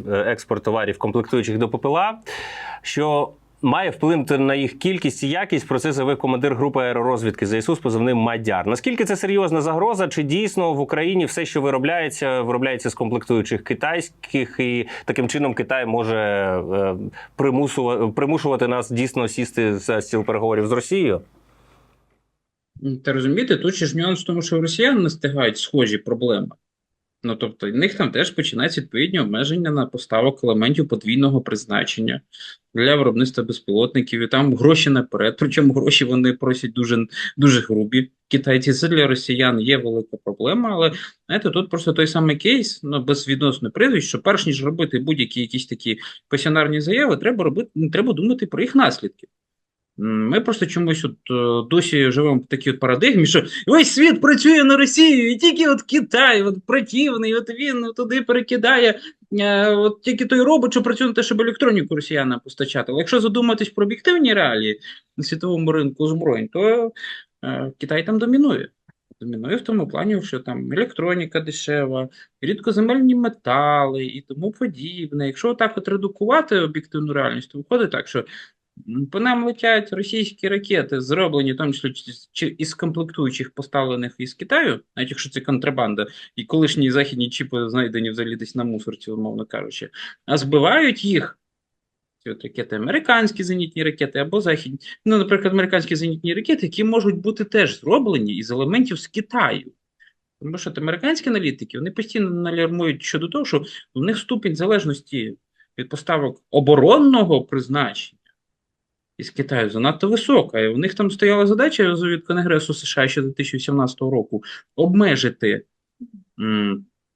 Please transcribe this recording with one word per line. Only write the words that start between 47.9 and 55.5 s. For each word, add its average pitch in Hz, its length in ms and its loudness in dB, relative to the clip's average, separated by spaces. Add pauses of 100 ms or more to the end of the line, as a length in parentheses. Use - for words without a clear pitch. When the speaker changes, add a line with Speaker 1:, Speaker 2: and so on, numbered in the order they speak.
Speaker 2:
треба 247 200 2
думати 220 320 0
про - 160 -6
їх 247 140 -2
наслідки. - 520 0 (720)
М, 110 280 0
ми 180 140 2
просто 220 240 -2
чомусь 165 400 -2
от, 139 60 -4
е, 120 580 -2
досі 151 420 2
живемо 139 280 2
в 127 60 -8
такій - 240 -2
от 127 100 -2
парадигмі, 160 460 4
що - 180 4 (240)
весь 285 240 8
світ 294 300 6
працює 294 420 6
на 269 140 8
Росію, 269 540 6
і 247 40 0
тільки 311 340 4